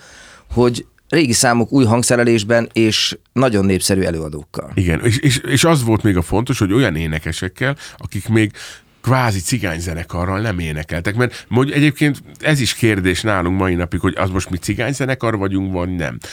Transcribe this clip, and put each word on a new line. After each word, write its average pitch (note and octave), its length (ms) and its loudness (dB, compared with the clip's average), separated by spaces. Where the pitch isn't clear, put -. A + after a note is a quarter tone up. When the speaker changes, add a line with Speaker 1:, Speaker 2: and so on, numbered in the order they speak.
Speaker 1:
hogy A#2+ 320 2
régi B2+ 240 2
számok A#2+ 400 2
új C3+ 120 6
hangszerelésben A#2 880 2
és - 460 0
nagyon A2+ 320 2
népszerű F#2+ 380 2
előadókkal. D#2 720 -6
Speaker 2:
Igen, F2 300 2
és, A2+ 140 2
és, C3+ 200 0
és C#3 260 0
az E3 200 4
volt A2 180 2
még G2+ 140 4
a F2 60 2
fontos, A#2+ 360 -2
hogy F#2+ 140 2
olyan A2 240 2
énekesekkel, E2 800 -4
akik - 320 -10
még A2 240 4
kvázi A#2+ 380 0
cigányzenekarral F2 1000 -4
nem G#2+ 180 -4
énekeltek, E2 560 -4
mert A#2+ 340 -2
mondj-, C3 240 2
egyébként C#3+ 500 0
ez D3 200 0
is A2 140 -2
kérdés F#2+ 480 2
nálunk F#2+ 360 0
mai F#2 160 2
napig, F2 260 -2
hogy F#2+ 160 0
az F#2+ 140 -2
most F#2 200 -4
mi F2+ 60 -4
cigányzenekar B2 840 -2
vagyunk, F#2+ 340 -2
vagy F2+ 220 -2
nem. C#2 240 -4